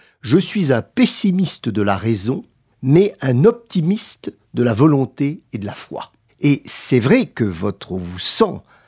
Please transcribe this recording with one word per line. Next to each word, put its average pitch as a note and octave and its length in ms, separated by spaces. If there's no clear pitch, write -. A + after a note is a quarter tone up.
Je A#2 160
suis F#3+ 340
un A2+ 100
pessimiste F#3+ 880
de G#2+ 140
la G2 160
raison, A2+ 480
mais D#3+ 400
un C3 220
optimiste G3+ 880
de A#2+ 100
la A#2+ 100
volonté C#3+ 680
et - 60
de G#2 80
la G2 80
foi. » - 400
Et C#3+ 240
c'est - 380
vrai F#3 240
que - 180
votre, F#2+ 480
on F#2 60
vous F2+ 220
sent - 420